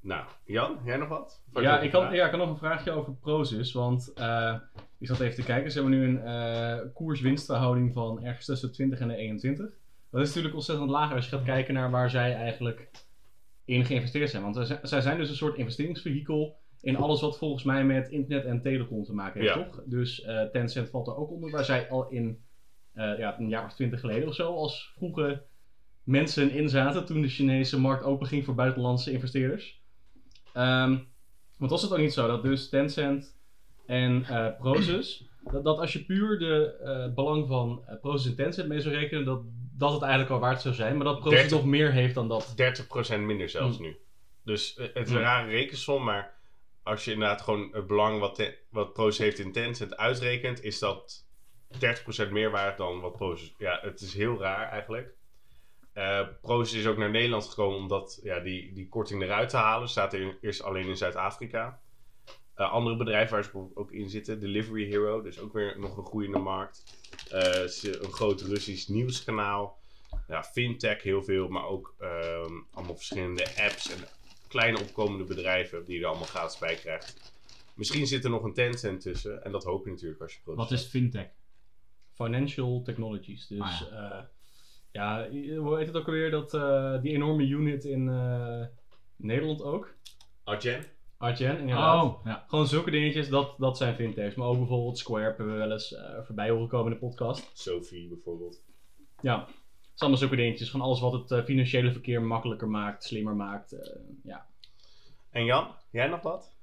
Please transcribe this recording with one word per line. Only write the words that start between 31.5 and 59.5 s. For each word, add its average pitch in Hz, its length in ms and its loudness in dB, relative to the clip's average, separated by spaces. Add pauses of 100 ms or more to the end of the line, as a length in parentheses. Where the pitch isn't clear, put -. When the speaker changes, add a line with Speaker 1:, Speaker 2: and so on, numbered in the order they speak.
Speaker 2:
want 131 120 0
was 170 120 2
het 196 100 0
ook 175 60 4
niet 151 140 6
zo 123 140 4
dat 117 160 2
dus 135 260 2
Tencent 143 720 2 (480)
en, 127 380 4
eh, 117 220 0 (120)
Prosus, 175 720 2 (240)
dat, 139 120 -2
dat 151 140 4
als 160 140 -2
je - 120 -4
puur 202 340 2
de, 156 460 2
eh, 127 300 -4
belang 147 340 2
van, 123 380 0
eh, 110 140 -14
Prosus 139 300 2
en 117 60 0
Tencent 156 320 0
mee 151 120 0
zou 143 140 0
rekenen, 147 300 0
dat, 131 160 0 (360)
dat 143 160 4
het 151 100 0
eigenlijk 135 300 4
al 127 60 2
waard 127 220 2
zou 123 140 0
zijn, 117 220 0
maar 143 80 2
dat 147 160 2
Prosus 156 180 8
Speaker 1:
Dertig, 156 200 8
Speaker 2:
nog 135 80 4
meer 143 260 6
heeft 127 220 6
dan 117 140 0
dat? 113 280 0
Speaker 1:
dertig 127 300 2
procent 113 380 -2
minder 101 240 -2
zelfs 117 280 0
Speaker 2:
Hmm. 85 100 -8
Speaker 1:
nu. 78 100 -10 (480)
Dus, 107 320 -2
eh, 120 180 -8
het - 20 -2 (100)
is 110 40 -2
een 123 60 4
Speaker 2:
Hmm. 117 80 4
Speaker 1:
rare 120 260 2
rekensom, 135 540 0
maar 101 300 -2 (480)
als 107 220 -4
je 113 80 -2
inderdaad 107 300 0
gewoon 104 300 -2
het 104 140 -6
belang 104 340 4
wat 101 140 0
Ten-, 104 200 -2 (160)
wat 104 220 -2
Prosus 107 260 2
heeft 107 200 2
in 95 140 -6
Tencent 117 440 -4
uitrekent, 123 640 -2
is 104 160 -6
dat - 480 -4 (520)
dertig 120 240 0
procent 107 280 -4
meer 107 200 2
waard 98 260 -2
dan 90 240 -4
wat 90 120 -6
Prosus. 85 460 -6
Ja, 92 240 -2
het 101 180 -10
is 92 140 -10
heel 107 260 0
raar 95 300 -2
eigenlijk. 113 440 -8 (800)
Eh, 98 340 0 (140)
Prosus 117 380 2
is 107 80 2
ook 107 100 4
naar 104 140 2
Nederland 117 360 2
gekomen 98 320 0
omdat, 95 440 -4
ja, 92 180 -4
die, 92 340 -8
die 92 140 -10
korting 104 340 -4
eruit 101 260 2
te 135 80 0